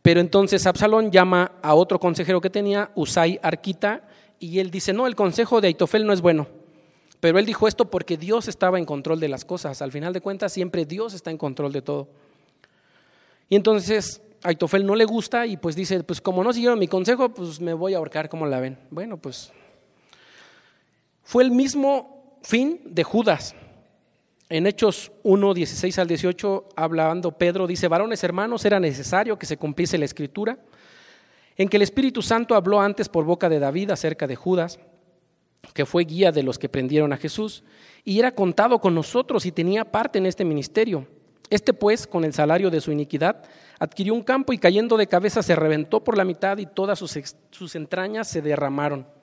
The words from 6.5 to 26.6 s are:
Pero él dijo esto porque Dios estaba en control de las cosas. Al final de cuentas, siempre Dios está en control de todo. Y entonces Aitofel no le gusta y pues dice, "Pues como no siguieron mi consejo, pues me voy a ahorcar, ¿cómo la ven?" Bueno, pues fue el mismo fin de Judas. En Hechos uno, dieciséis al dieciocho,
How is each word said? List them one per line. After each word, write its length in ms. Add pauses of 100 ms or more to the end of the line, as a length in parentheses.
Pero 180
él 80
dijo 220
esto 200
porque 280
Dios 320
estaba 300
en 60
control 360
de 80
las 160
cosas. 360
Al 120
final 200
de 80
cuentas, 320
siempre 320
Dios 300
está 160
en 80
control 340
de 100
todo. 260 (1400)
Y 60
entonces 680 (220)
Aitofel 420
no 120
le 80
gusta 420
y 100
pues 200
dice, 260
"Pues 180
como 220
no 100
siguieron 280
mi 80
consejo, 400
pues 320
me 140
voy 200
a 40
ahorcar, 300
¿cómo 180
la 120
ven?" 180 (140)
Bueno, 280
pues 340 (1700)
fue 220
el 80
mismo 920
fin 420
de 200
Judas. 500 (960)
En 180
Hechos 460 (100)
uno, 320
dieciséis 460
al 80
dieciocho, 680